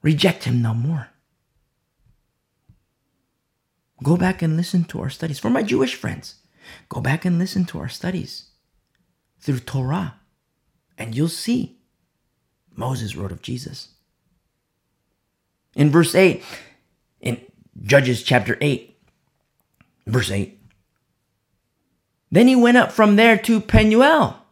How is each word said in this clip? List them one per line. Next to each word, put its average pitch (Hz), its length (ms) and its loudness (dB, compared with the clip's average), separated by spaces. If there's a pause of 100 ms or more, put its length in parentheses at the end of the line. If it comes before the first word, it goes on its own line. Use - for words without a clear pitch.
Reject 156 420 0
him 120 160 0
no 113 140 0
more. 131 360 -4 (3000)
Go 156 160 0
back 185 240 -2
and 160 160 -2
listen 175 280 -2
to - 140 -10
our - 80 -6
studies. 143 300 -8
For 214 100 -6
my 240 140 0
Jewish 131 320 -2
friends, - 400 -10 (560)
go 123 100 -10
back 139 240 -4
and 175 140 0
listen 185 280 -2
to - 120 -12
our 73 100 -10
studies - 600 -10 (920)
through 131 200 -4
Torah, 135 560 -6 (840)
and 110 160 -10
you'll 151 140 -2
see 165 500 -6 (960)
Moses 117 420 -8
wrote 92 160 -10
of 85 80 -16
Jesus. 123 500 -14 (1900)
In 147 140 4
verse 160 240 4
eight, 180 300 4 (760)
in - 240 -8 (380)
Judges 123 400 2
chapter 117 380 0
eight, - 360 -4 (1120)
verse 110 240 -2
eight, 98 300 -6 (1700)
"Then 220 160 6
he 262 80 6
went 240 220 6
up - 160 4
from 208 240 4
there 226 220 6
to 226 220 0
Penuel." 226 760 4 (160)